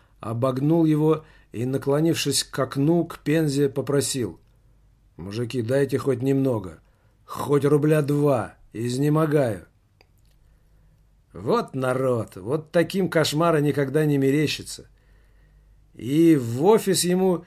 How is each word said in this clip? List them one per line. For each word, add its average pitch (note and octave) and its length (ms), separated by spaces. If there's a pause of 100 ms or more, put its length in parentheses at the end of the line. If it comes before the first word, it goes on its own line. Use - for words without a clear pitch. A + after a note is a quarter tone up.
(200)
обогнул C3 640
его D#3 380 (280)
и, A#2 140
наклонившись C#3 800
к - 160
окну, C#3+ 460
к - 140
Пензе, D3 500
попросил: C3 680 (800)
«Мужики, A#2 440
дайте C3+ 360
хоть B2 240
немного, C3 600 (440)
хоть C#3+ 400
рубля D3+ 360
два, C#3+ 540 (180)
изнемогаю». C3+ 920 (1700)
Вот C#3+ 440
народ, B2+ 600
вот A#2+ 360
таким F3 380
кошмара D#3+ 500
никогда C#3+ 460
не D3 120
мерещится. C#3 720 (1080)
И D#3+ 420
в A#2+ 280
офис G3 400
ему F3+ 440